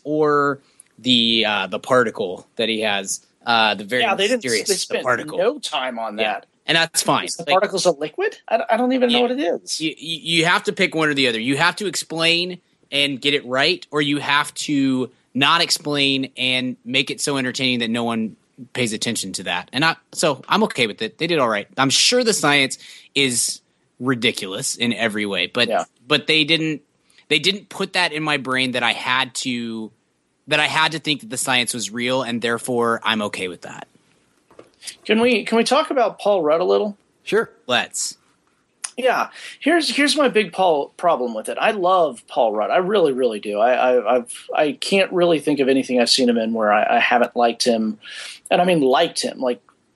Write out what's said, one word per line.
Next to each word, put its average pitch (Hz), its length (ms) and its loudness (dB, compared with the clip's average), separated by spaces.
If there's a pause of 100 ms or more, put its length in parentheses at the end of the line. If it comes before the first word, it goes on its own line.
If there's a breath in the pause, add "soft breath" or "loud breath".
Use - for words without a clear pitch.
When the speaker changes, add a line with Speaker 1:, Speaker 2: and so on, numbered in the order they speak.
Speaker 1:
or 147 560 0 (360 soft breath)
the, 113 480 2
uh, 101 220 -2
the 101 120 -6
particle 107 760 0
that 113 140 -2
he 110 120 -2
has. 98 440 -4 (200)
Uh, 113 300 2
the 101 80 -8
very 127 200 -2
Speaker 2:
Yeah, 202 120 0
they 196 140 0
didn't, 240 160 -2
Speaker 1:
mysterious, 170 240 0
Speaker 2:
they 196 60 0
Speaker 1:
the 175 40 -4
Speaker 2:
spent 196 240 -4
Speaker 1:
particle. 110 340 -2
Speaker 2:
no 240 220 0
time 127 400 -6
on 107 180 -8
Speaker 1:
Yeah. 107 160 -2
Speaker 2:
that. 98 120 -10 (200)
Speaker 1:
And 156 120 2
that's 165 240 0
fine. 120 240 0
Speaker 2:
Is - 100 -8
the 170 80 -10
Speaker 1:
Like, 147 100 0
Speaker 2:
particles 190 320 0
a 175 60 6
liquid? 156 460 -4 (100)
I, 233 220 0
I 220 80 4
don't 254 160 0
even 247 180 2
know 240 60 4
Speaker 1:
Yeah. 247 60 4
Speaker 2:
what 240 80 0
it 254 100 -4
is. - 400 -4
Speaker 1:
You, 156 160 -2
you, 160 220 -10 (180)
you 160 80 4
have 185 200 2
to 208 80 0
pick 165 220 0
one 156 140 2
or 147 60 0
the 135 120 4
other. 113 120 0
You 131 180 0
have 175 200 2
to 208 100 -6
explain 170 760 -2 (300)
and 139 280 0
get 143 140 0
it 139 120 -2
right, 139 460 0
or 151 100 0
you 143 180 0
have 143 340 0
to 135 580 0 (220 soft breath)
not 147 280 2
explain 139 760 0
and 127 480 -2
make 131 260 -2
it 127 80 -8
so 143 180 -2
entertaining 127 420 -2
that 117 100 -2
no 117 160 -2
one 113 300 -4 (380)
pays 120 200 -2
attention 104 400 -6
to 98 100 -10
that. 90 280 -6
And 135 140 -4
I, 165 100 0 (160)
so 143 380 -2
I'm 196 160 2
okay 127 200 0
with 98 160 -6
it. 110 160 -6
They 160 100 -4
did 170 120 0
all 127 100 2
right. 101 160 -2 (120)
I'm 131 120 2
sure 247 360 2
the 214 80 2
science 143 440 2 (380 loud breath)
is 131 460 0 (380)
ridiculous 120 760 -2
in 120 180 0
every 107 320 -2
way, 90 220 -2
but, 120 220 -2
Speaker 2:
Yeah. 90 160 0 (200)
Speaker 1:
but 143 220 0
they 156 160 2
didn't, 156 380 -2 (480 soft breath)
they 156 100 2
didn't 185 300 -2
put 190 240 -8
that 175 180 0
in 156 100 -6
my 151 160 0
brain 127 360 -2
that 123 100 -2
I 113 80 2
had 127 440 -2
to, 117 560 -6 (560)
that 147 120 4
I 151 80 4
had 156 240 0
to 156 80 -6
think 151 220 -2
that 110 80 -16
the 127 80 -6
science 123 360 0
was 107 160 -6
real, 123 320 -2
and 120 200 -4
therefore 117 640 0
I'm 110 200 0
okay 101 240 -6
with 85 140 -12
that. - 260 -16 (1160 loud breath)
Speaker 2:
Can 220 160 2
we, 240 240 2
can 220 120 0
we 233 60 4
talk 277 280 2
about 240 280 0
Paul 202 220 2
Rudd 156 180 2
a 180 60 0
little? 202 320 0 (260)
Speaker 3:
Sure. 226 260 -2 (180)
Speaker 1:
Let's. - 500 -2 (800)
Speaker 2:
Yeah. 214 320 0 (300 loud breath)
Here's, 311 300 2
here's 277 280 2
my 285 120 4
big 190 220 0
Paul 165 460 2
problem 127 360 0
with 110 160 -8
it. 120 100 -6
I 202 120 4
love 180 560 2
Paul 123 260 2
Rudd. 107 180 0
I 151 60 2
really, 180 360 2
really 120 260 0
do. 104 200 -4
I, 120 140 4
I, 120 440 2
I've, - 380 -8
I 151 180 2
can't - 400 0
really 170 260 4
think 143 200 0
of 131 100 4
anything 127 320 2
I've 120 80 2
seen 127 200 4
him 117 80 2
in 113 160 0
where 110 200 2
I, 107 240 4
I - 20 4
haven't 123 360 2
liked 120 300 2
him. 113 340 0 (500 loud breath)
And 175 120 4
I 180 40 4
mean, 175 160 4
liked 151 400 2
him, - 180 -6
like, 123 220 -2 (340)